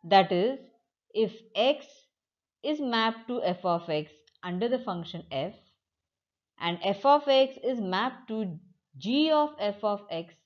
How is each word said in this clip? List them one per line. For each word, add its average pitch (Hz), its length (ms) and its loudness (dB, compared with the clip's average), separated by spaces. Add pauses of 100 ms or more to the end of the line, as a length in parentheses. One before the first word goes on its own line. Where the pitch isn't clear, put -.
That 190 280 6
is, 220 260 2 (560)
if 220 180 0 (220)
X 262 320 0 (760)
is 302 160 -2
mapped 226 480 -2
to 247 140 -4
f 180 220 -2
of 175 240 0
x 151 220 -2 (320)
under 180 260 -4
the 247 120 0
function 175 500 -8
f 143 240 -6 (1040)
and 170 240 -4
f 196 240 -2
of 285 220 6
x 269 360 4
is 247 160 -2
mapped 196 480 -4
to 208 300 -6 (400)
g 277 320 2
of 302 200 4 (100)
f 208 240 -4
of 208 160 0 (100)
x 170 240 -8 (120)